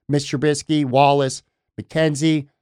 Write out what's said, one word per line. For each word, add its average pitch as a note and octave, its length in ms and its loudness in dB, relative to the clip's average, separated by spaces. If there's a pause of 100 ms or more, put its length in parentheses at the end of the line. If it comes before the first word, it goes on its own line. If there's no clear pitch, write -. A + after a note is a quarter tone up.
Mitch C#3+ 140 0
Trubisky, D3 600 -2
Wallace, C#3 600 2 (360)
McKenzie. D#3 680 -2 (140)